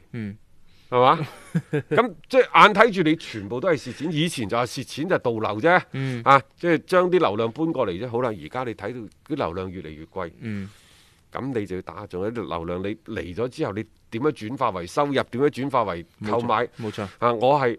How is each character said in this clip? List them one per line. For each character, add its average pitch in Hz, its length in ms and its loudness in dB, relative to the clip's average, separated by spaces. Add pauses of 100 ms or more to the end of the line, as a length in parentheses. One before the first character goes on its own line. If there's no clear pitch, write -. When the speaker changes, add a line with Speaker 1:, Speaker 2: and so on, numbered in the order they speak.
(120)
Speaker 1:
嗯。 107 240 -8 (540)
Speaker 2:
係 123 100 4
嘛？ 147 280 6 (260)
Speaker 1:
<laughs> - 180 -2
Speaker 2:
咁 165 420 0 (140)
即 262 100 4
係 247 40 8
眼 180 320 8
睇 214 180 6
住 180 100 0
你 156 140 4
全 104 320 -10
部 120 120 -4
都 185 80 0
係 165 80 4
蝕 123 160 -10
錢， 151 200 -6
以 156 160 0
前 113 200 -4
就 113 80 -2
係 123 100 2
蝕 - 180 -10
錢 156 240 -8
就 165 100 2
倒 123 140 0
流 107 280 -4
啫。 170 220 4 (100)
Speaker 1:
嗯。 131 320 -6
Speaker 2:
啊， 135 180 8 (160)
即 - 80 -4
係 165 180 4
將 185 240 4
啲 180 100 4
流 110 180 2
量 113 160 0
搬 165 200 -2
過 127 140 0
嚟 98 40 -2
啫。 98 180 -6
好 117 140 -2
啦， 123 80 0
而 80 180 -10
家 127 160 -6
你 117 100 -6
睇 101 180 -8
到 123 80 -12 (280)
啲 160 80 -4
流 104 160 -4
量 95 180 -8
越 90 120 -12
嚟 76 60 -14
越 78 160 -14
貴。 87 360 -10
Speaker 1:
嗯。 101 280 -8 (640)
Speaker 2:
咁 135 200 -6
你 107 140 -4
就 90 100 -8
要 92 60 -8
打， 92 240 -14
仲 90 160 -8
有 104 80 -2
啲 117 160 -8
流 82 180 -6
量 87 160 -6
你 101 140 -6 (180)
嚟 87 220 -8
咗 113 140 -4
之 147 180 -6
後， 107 80 -6
你 110 100 -6 (260)
點 113 120 -6
樣 151 100 0
轉 107 240 -10
化 123 140 0
為 90 160 -8
收 147 200 -2
入？ 143 60 -6
點 123 120 0
樣 131 260 0
轉 139 200 -6
化 127 120 2
為 87 240 -4 (180)
購 110 160 0
買？ 120 240 0
Speaker 1:
冇 - 40 -6
錯， - 120 -18
冇 110 120 -6
錯。 110 100 -8 (160)
Speaker 2:
啊， 120 160 2
我 127 260 4
係 123 180 0